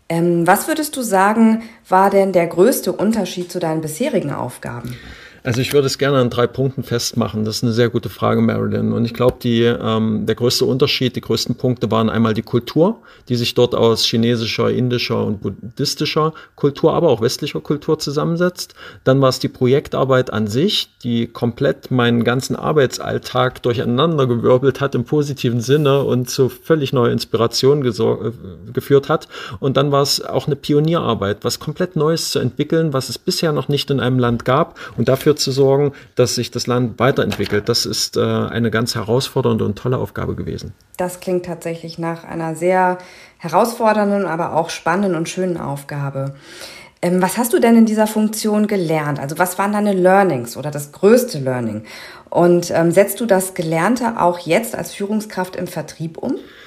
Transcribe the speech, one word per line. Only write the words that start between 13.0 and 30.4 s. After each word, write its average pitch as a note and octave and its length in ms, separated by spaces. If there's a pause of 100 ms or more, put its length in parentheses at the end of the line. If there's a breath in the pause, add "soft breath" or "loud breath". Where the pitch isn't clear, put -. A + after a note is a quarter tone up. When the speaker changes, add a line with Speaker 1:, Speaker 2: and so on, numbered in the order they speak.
Speaker 2:
die B2 80
sich A#2 160
dort B2 200
aus A2+ 300
chinesischer, A2+ 680
indischer A2+ 540
und G#2+ 180
buddhistischer D3 920 (220 loud breath)
Kultur, C#3+ 380
aber E3 140
auch A2+ 140
westlicher D3 400
Kultur D3+ 380
zusammensetzt. E3 760 (300 loud breath)
Dann C3+ 160
war C3 80
es B2+ 100
die - 80
Projektarbeit C3 840
an G#2+ 140
sich, C#3 420 (140)
die A#2 240
komplett - 600
meinen A#2+ 360
ganzen B2+ 320
Arbeitsalltag B2+ 1080
durcheinandergewirbelt B2+ 1160
hat C#3 120
im A#2+ 120
positiven C3+ 560
Sinne C#3 420
und B2 260
zu B2+ 200
völlig D3+ 420
neuer A#2+ 220
Inspiration A#2+ 680
gesor-, A2+ 440
äh, F#2+ 480
geführt - 340
hat. D#3+ 220 (320 loud breath)
Und C3+ 160
dann C#3+ 160
war C#3 80
es - 200
auch - 260